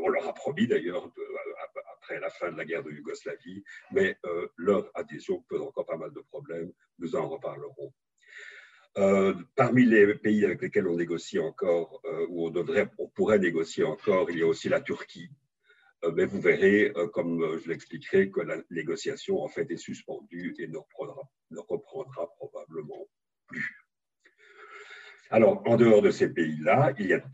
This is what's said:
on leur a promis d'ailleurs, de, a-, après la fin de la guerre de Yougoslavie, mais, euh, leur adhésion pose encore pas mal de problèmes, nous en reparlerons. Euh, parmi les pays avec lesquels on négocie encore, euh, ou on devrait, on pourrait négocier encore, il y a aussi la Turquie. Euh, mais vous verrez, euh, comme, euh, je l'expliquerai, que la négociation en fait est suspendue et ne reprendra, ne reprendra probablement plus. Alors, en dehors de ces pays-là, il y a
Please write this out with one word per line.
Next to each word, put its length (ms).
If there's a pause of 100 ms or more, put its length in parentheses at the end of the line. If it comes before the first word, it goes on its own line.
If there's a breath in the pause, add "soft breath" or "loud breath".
on 40
leur 180
a 80
promis 340
d'ailleurs, 380
de, 160
a-, 600 (160)
après 240
la 80
fin 220
de 60
la 60
guerre 200
de 80
Yougoslavie, 720 (280 loud breath)
mais, 340
euh, 300
leur 380
adhésion 560
pose 120
encore 240
pas 120
mal 160
de 80
problèmes, 500 (280)
nous 180
en 100
reparlerons. 680 (1040 loud breath)
Euh, 360 (240)
parmi 260
les 320
pays 300
avec 160
lesquels 260
on 80
négocie 420
encore, 680
euh, 240
ou 180
on 20
devrait, 480
on 120
pourrait 300
négocier 440
encore, 480
il 60
y 40
a 60
aussi 220
la 100
Turquie. 500 (760 soft breath)
Euh, 100
mais 80
vous 160
verrez, 560
euh, 140
comme, 340
euh, 160
je 80
l'expliquerai, 640
que 80
la 160 (160)
négociation 720
en 80
fait 200
est 60
suspendue 840
et 100
ne 80
reprendra, 520 (220)
ne 80
reprendra 800
probablement 720 (380)
plus. 280 (1500 loud breath)
Alors, 360
en 100
dehors 260
de 100
ces 180
pays-là, 680
il 100
y 60
a 80 (120)